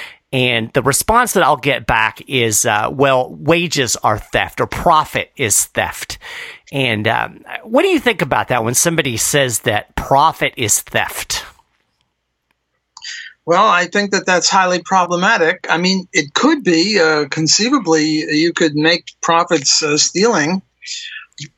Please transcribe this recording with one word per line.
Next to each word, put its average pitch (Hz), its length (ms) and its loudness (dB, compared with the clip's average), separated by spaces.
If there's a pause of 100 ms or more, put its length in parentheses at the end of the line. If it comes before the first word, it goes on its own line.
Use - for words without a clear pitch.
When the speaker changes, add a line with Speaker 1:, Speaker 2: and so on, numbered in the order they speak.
(340)
Speaker 1:
And 123 400 0
the 135 80 2
response 214 520 0
that 185 100 4
I'll 147 140 4
get 123 280 -2
back 110 420 0
is, 117 380 0
uh, 110 260 0
"Well, 131 380 2
wages 156 680 0
are 110 200 0
theft - 420 -4
or 127 60 0
profit - 720 0
is 107 300 0
theft." - 520 -6 (540)
And, 113 360 0
um, 113 380 -2 (160)
what 240 220 0
do 392 60 2
you 330 100 2
think 208 240 0
about 127 240 0
that 123 160 0
when 120 100 -2
somebody 156 420 0
says 127 440 0
that 104 360 -4
profit 147 600 0
is 110 240 0
theft? - 640 -6 (2000)
Speaker 2:
Well, 180 200 4
I 180 200 2
think 202 240 -2
that 196 160 -2
that's 180 240 2
highly 180 320 2
problematic. 180 880 0
I 165 80 2
mean, 185 360 0
it 147 200 -2
could 294 300 2
be, 180 360 2
uh, 156 300 2
conceivably, 160 760 0 (300)
you 170 180 0
could 160 200 0
make 160 320 0 (160)
profits, 165 640 2
uh, 151 160 0
stealing. 185 640 0 (920)